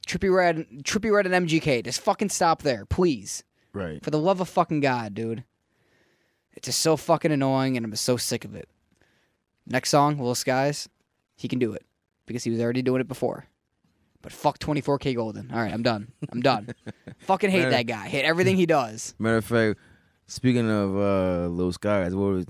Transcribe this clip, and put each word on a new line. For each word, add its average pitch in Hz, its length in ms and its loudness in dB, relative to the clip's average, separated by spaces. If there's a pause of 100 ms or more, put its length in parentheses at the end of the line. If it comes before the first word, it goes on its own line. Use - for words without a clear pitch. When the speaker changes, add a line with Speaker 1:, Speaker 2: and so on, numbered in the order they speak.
Speaker 1:
Trippie 190 280 0
Redd, 175 320 2 (160)
Trippie 214 320 0
Redd 202 120 4
and 180 80 0
M 180 120 2
G 160 140 2
K. 127 220 0
Just 120 180 -6
fucking 202 300 0
stop 165 320 2
there, 120 240 -2
please. 143 580 0 (300)
Speaker 2:
Right. 85 280 -8
Speaker 1:
For - 80 -6
the 151 80 2
love 185 220 2
of 175 80 -4
fucking 165 320 0
God, 123 340 0
dude. 113 300 -6 (1080)
It's - 120 -18
just 127 140 -2
so 160 160 4
fucking 160 340 2
annoying, 135 460 2
and 117 100 -4
I'm 104 80 -8
so 123 220 0
sick - 300 -4
of 104 100 -14
it. - 120 -16 (1000)
Next 127 240 -2
song, 147 280 4
Lil 123 160 -2
Skies, 135 540 -2 (480)
he - 100 -10
can 123 140 -2
do 113 140 0
it - 120 -14 (400)
because 117 160 -8
he 117 80 -4
was 117 100 -2
already 120 220 0
doing 127 180 0
it 120 60 -4
before. - 400 -6 (760)
But - 100 -18
fuck - 260 -2
twenty-four 143 400 -2
K 135 160 -4
Golden. 110 380 -6
All 113 80 -4
right, 110 120 -2
I'm 113 120 -4
done. 110 260 -2 (220)
I'm 120 80 -6
done. 117 340 0 (220)
Speaker 2:
<laughs> - 240 -20
Speaker 1:
Fucking 190 300 2
hate 185 100 4
Speaker 2:
Matter 131 100 2
Speaker 1:
that 123 160 2
guy. 113 220 -8
Hate 139 160 -2
everything 180 320 4
he 185 100 4
does. 120 520 0
Speaker 2:
Matter 113 180 2
of 110 80 0
fact, 110 340 2 (480)
speaking 120 420 2
of, 101 280 0
uh, 92 500 2
Lil 87 260 0
Skies, 95 440 0
what 98 160 2
was, 92 180 -2